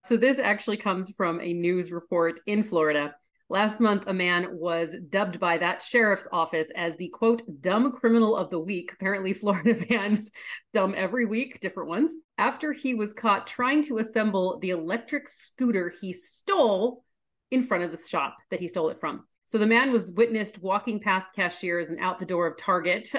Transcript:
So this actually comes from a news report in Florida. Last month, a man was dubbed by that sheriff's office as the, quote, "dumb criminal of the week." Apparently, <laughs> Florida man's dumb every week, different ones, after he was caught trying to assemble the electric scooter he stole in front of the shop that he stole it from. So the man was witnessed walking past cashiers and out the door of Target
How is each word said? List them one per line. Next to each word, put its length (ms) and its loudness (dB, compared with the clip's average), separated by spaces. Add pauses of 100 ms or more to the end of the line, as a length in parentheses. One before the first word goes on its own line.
So 120 2
this 240 4
actually 380 0
comes 400 -2
from 240 0
a 100 -4
news 400 0
report 540 0
in 180 2
Florida. 520 2 (360)
Last 280 2
month, 260 4
a 80 -2
man 380 2
was 440 -2 (140)
dubbed 300 0
by 180 2
that 240 -2
sheriff's 500 2
office 440 0
as 220 -4
the, 120 -8
quote, 320 2 (200)
"dumb 300 2
criminal 440 4
of 160 -2
the 80 -2
week." 340 -6
Apparently, 400 -2
<laughs> 80 -6
Florida 340 4 (140)
man's 420 0 (400)
dumb 240 2
every 300 0
week, 340 -4
different 300 -8
ones, 240 0 (240)
after 340 0
he 220 -4
was 180 -2
caught 360 0
trying 360 2
to 140 -4
assemble 640 0
the 100 -4
electric 580 -4
scooter 720 -2
he 140 -8
stole 880 0 (460)
in 140 2
front 200 0
of 80 -4
the 60 -10
shop 400 -6 (140)
that 80 -4
he 80 -6
stole 220 0
it 100 -8
from. 260 -8 (220)
So 100 -2
the 80 4
man 260 6
was 200 0
witnessed 500 0
walking 380 -2
past 360 -2
cashiers 540 -2
and 100 -8
out 200 -2
the 80 -8
door 180 0
of 100 -4
Target 640 0